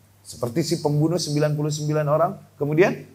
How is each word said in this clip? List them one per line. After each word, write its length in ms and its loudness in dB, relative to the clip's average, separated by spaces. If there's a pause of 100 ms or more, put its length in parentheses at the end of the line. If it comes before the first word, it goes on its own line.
(240)
seperti 400 -4
si 160 0
pembunuh 400 2
sembilan 320 0
puluh 240 -2
sembilan 320 -2
orang, 320 0 (160)
kemudian 480 2 (120)